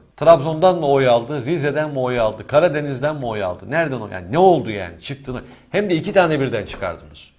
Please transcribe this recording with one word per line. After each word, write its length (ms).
Trabzon'dan 580
mı 120
oy 200
aldı? 380
Rize'den 440
mi 100
oy 200
aldı? 280
Karadeniz'den 680
mi 100
oy 180
aldı? 280
Nereden 280
oy? 120
Yani 200
ne 60
oldu 340
yani? 280
Çıktığını. 420
Hem 200
de 60
iki 180
tane 260
birden 260
çıkardınız. 720